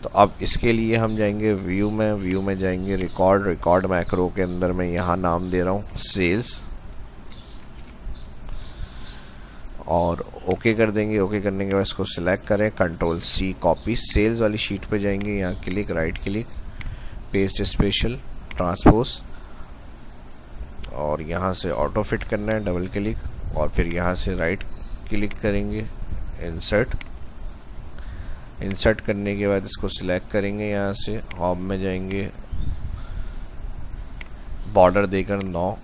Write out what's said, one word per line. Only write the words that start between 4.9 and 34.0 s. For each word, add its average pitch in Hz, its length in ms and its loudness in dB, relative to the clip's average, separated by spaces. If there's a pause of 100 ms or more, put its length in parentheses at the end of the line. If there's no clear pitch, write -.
नाम 90 340 0
दे 90 120 2
रहा 92 100 2
हूँ 104 260 -4
sales 98 600 2 (3250)
और 85 340 2 (260)
ओके 101 240 4
कर 110 180 4
देंगे। 107 280 2
ओके 101 220 2
करने 98 240 0
के 98 80 0
बाद 98 80 6
इसको 95 240 0
select 90 420 0
करें, 104 240 4
control 85 500 2
सी 95 300 2 (100)
copy, 90 360 4
Sales 110 440 4
वाली 107 180 4
sheet - 260 -4
पे 107 140 0
जाएंगे, 101 320 0
यहाँ 95 320 0
click, 98 280 -2
right 82 260 0
click, 104 300 -2 (840)
paste 98 320 2
special, 110 540 2 (340)
transpose 98 680 6 (1700)
और 76 280 -2
यहाँ 90 320 -2
से 87 180 -2
auto 73 320 0
fit 113 200 -2
करना 107 300 0
है, 110 120 0
double 90 240 0
click 104 280 -2 (400)
और 76 120 4
फिर 85 260 2
यहाँ 87 200 2
से 92 200 0
right 90 280 0 (460)
click 104 240 2
करेंगे, 104 520 0 (580)
insert। 85 520 0 (1700)
Insert 101 380 2
करने 101 360 -2
के 101 100 0
बाद 98 180 2
इसको - 240 -4
select 90 420 -2
करेंगे, 101 340 0
यहाँ 101 300 0
से 104 200 -2 (220)
home 87 240 0
में 95 200 -2
जाएंगे, 95 480 -2 (2500)